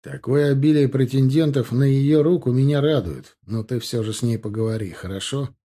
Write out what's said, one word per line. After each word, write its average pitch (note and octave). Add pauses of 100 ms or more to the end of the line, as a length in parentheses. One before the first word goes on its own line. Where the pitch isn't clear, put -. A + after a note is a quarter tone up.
Такое C#3+
обилие C#3+
претендентов C3+
на B2+
ее C#3
руку D#3
меня C#3
радует, A2+ (100)
но A2
ты A#2+
все A#2
же G#2+
с -
ней A#2
поговори, A2
хорошо? G2 (120)